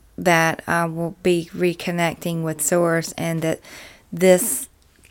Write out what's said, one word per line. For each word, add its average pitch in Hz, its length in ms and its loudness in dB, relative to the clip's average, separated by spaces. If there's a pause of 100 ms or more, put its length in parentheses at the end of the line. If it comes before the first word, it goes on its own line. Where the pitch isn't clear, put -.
(180)
that 165 480 2
I 170 180 0
will 165 380 -6
be 170 320 2
reconnecting 170 880 -2
with 156 180 -4
Source, 165 520 0
and 165 280 -4
that 160 200 -2 (520)
this 180 560 2 (420)